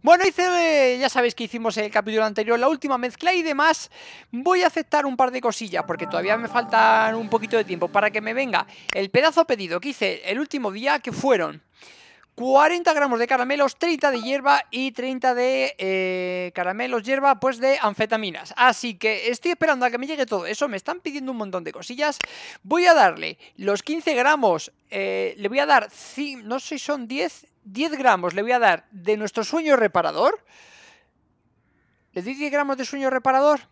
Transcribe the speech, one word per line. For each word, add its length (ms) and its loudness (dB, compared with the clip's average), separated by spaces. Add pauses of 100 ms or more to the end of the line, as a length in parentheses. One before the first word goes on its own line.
Bueno, 240 6
hice, 680 2
eh, 20 -10
ya 120 0
sabéis 260 0
que 80 -8
hicimos 320 -4
el 160 -4
capítulo 320 0
anterior, 340 0
la 120 2
última 280 -2
mezcla 360 -2
y 100 0
demás. 480 0 (400)
Voy 320 2
a 40 4
aceptar 380 0
un 120 -4
par 140 4
de 100 -6
cosillas, 440 -4
porque 220 -6
todavía 300 0
me 100 -6
faltan 680 4
un 140 -8
poquito 280 0
de 80 2
tiempo 240 -4
para 220 2
que 100 -4
me 120 -8
venga 320 -2 (280)
el 160 -4
pedazo 360 4
pedido 360 -4
que 80 -6
hice 360 -4
el 140 -4
último 320 -6
día, 280 -2
que 120 -8
fueron 500 0 (760)
cuarenta 580 4
gramos 260 0
de 80 0
caramelos, 500 0
treinta 320 0
de 100 -2
hierba 520 0
y 200 -4
treinta 440 -2
de, 420 -2
eh, 760 -2
caramelos, 480 -4
hierba, 360 2
pues 200 -2
de 200 2
anfetaminas. 760 -2
Así 380 2
que 340 -2
estoy 220 -2
esperando 340 0
a 60 0
que 80 -6
me 80 -8
llegue 180 -4
todo 220 -4
eso, 200 -4
me 100 -6
están 220 -8
pidiendo 320 -8
un 60 -8
montón 260 -6
de 80 -10
cosillas. 460 -6 (460)
Voy 240 4
a 80 10
darle 420 2 (180)
los 280 -2
quince 320 -2
gramos, 560 2 (180)
eh, 480 -4
le 100 -8
voy 120 -2
a 80 0
dar 240 4
ci-, 500 -12
no 180 -6
sé 200 -10
si 60 -10
son 220 -4
diez, 380 -6 (180)
diez 280 -4
gramos 420 2
le 80 -2
voy 120 0
a 40 2
dar 320 2
de 260 -2
nuestro 280 -4
sueño 320 2
reparador. 680 0 (1700)
¿Le 100 -8
doy 100 -8
diez 180 -6
gramos 260 0
de 80 -6
sueño 260 -4
reparador? 480 4 (120)